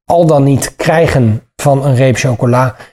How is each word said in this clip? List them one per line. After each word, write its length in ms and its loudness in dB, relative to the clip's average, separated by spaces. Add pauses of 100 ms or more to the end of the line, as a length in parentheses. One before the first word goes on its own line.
al 220 2
dan 180 2
niet 320 -2
krijgen 680 0 (140)
van 280 0
een 100 0
reep 220 2
chocola 600 -2 (160)